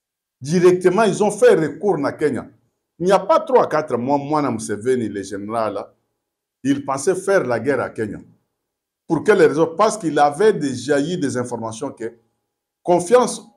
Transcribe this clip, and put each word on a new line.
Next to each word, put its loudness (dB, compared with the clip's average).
directement, 4
ils 0
ont 2
fait 4
recours 0
na -2
Kenya. -4
Il -4
n'y 4
a 6
pas 2
trois 2
à 0
quatre -2
mois, -2
moi, -2
na -2
Museveni, -4
le -8
général, -6
il -2
pensait -2
faire 0
la -2
guerre -2
à -4
Kenya. -8
Pour -2
quelle 4
raison? 2
Parce 2
qu'il -4
avait 4
déjà -2
eu -4
des -4
informations -8
que -12
confiance 2